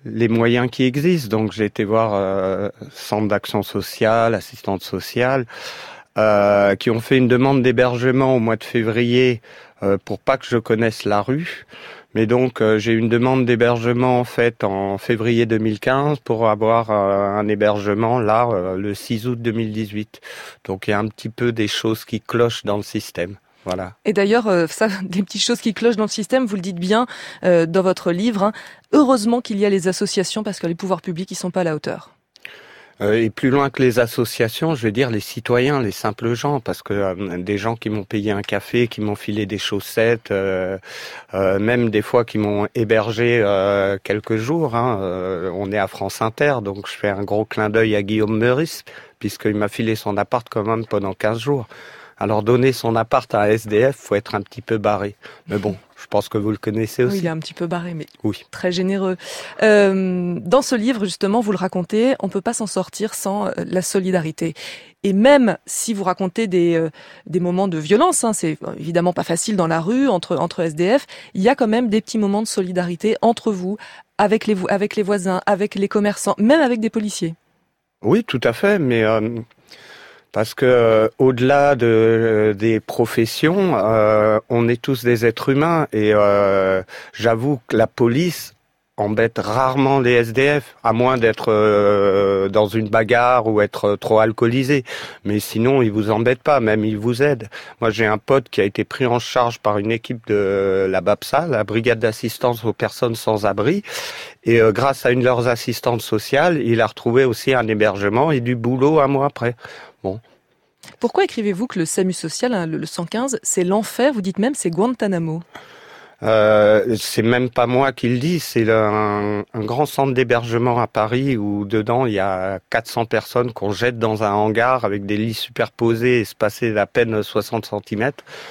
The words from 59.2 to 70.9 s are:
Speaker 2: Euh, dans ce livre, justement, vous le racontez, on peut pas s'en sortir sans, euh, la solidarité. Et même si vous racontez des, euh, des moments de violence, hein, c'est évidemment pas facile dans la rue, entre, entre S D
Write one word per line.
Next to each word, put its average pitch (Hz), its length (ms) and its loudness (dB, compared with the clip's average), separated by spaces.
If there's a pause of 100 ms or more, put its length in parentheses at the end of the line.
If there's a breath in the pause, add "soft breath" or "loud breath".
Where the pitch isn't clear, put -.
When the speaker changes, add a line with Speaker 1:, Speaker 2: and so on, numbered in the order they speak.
Speaker 2:
Euh, 190 760 4
dans 220 200 2
ce 269 140 -2
livre, 220 300 0
justement, 196 340 -2
vous 208 140 -2
le 180 40 -2
racontez, 196 600 0
on - 80 -6
peut 190 140 -4
pas 233 100 -4
s'en 226 160 -6
sortir - 460 -6
sans, 202 340 -4
euh, - 40 -4 (140)
la 180 160 -2
solidarité. 170 720 -2 (500 loud breath)
Et 196 100 0
même 240 520 4
si - 280 -6
vous 196 100 -6
racontez 185 440 -2
des, 175 280 2
euh, 160 140 0 (360 loud breath)
des 170 140 -2
moments 180 300 0
de 165 80 -4
violence, 214 480 2
hein, 220 80 0
c'est 160 240 -4 (200)
évidemment 170 360 0
pas 170 100 -4
facile 170 320 -2
dans 175 120 2
la 165 120 0
rue, 247 300 0
entre, 180 260 -2
entre 170 240 -4
S 165 160 -4
D 180 240 2